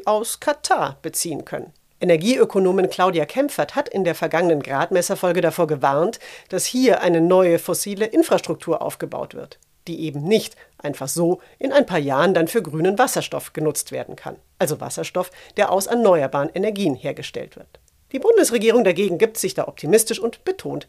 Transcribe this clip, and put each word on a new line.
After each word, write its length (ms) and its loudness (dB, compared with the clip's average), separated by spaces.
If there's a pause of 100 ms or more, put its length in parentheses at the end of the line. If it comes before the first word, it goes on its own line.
aus 340 -2
Katar 640 -2
beziehen 420 -6
können. 280 -10 (300)
Energieökonomin 880 2
Claudia 340 2
Kempfert 500 -2
hat 140 -2
in 140 -2
der 100 0
vergangenen 480 0
Gradmesserfolge 800 -2
davor 240 0
gewarnt, 540 0 (300)
dass 160 -4
hier 360 2
eine 180 2
neue 380 4
fossile 480 -4
Infrastruktur 760 0
aufgebaut 500 -8
wird, 240 -18 (300)
die 140 -8
eben 220 -6
nicht 320 0 (220)
einfach 300 -8
so 340 0 (180)
in 120 -2
ein 140 4
paar 140 -2
Jahren 340 2
dann 140 2
für 140 -2
grünen 360 -2
Wasserstoff 560 -2
genutzt 380 -4
werden 240 -10
kann. 200 -14 (240)
Also 200 -2
Wasserstoff, 520 -6 (260)
der 140 2
aus 160 0
erneuerbaren 640 2
Energien 420 -2
hergestellt 600 -10
wird. 240 -20 (320)
Die 80 -6
Bundesregierung 640 4
dagegen 340 0
gibt 200 0
sich 180 -6
da 120 -4
optimistisch 520 0
und 240 -6
betont 440 -6